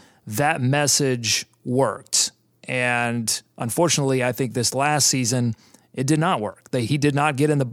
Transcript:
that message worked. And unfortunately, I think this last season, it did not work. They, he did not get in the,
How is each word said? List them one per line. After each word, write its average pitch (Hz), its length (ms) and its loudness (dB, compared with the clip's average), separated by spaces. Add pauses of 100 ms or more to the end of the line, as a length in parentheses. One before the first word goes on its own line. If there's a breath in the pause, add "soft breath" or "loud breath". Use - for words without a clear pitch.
(260 soft breath)
that 143 340 0
message 131 840 0 (180)
worked. - 680 0 (360)
And 120 760 -2 (160)
unfortunately, 135 640 0
I 123 80 0
think 120 240 -4
this 123 180 -2
last 143 340 0
season, 123 460 0 (400 soft breath)
it 131 140 -4
did 151 120 2
not 160 220 0
work. - 300 -10
They, 123 140 -2
he 135 120 0
did 139 160 2
not 143 220 0
get 151 160 2
in 143 80 2
the, 123 140 -2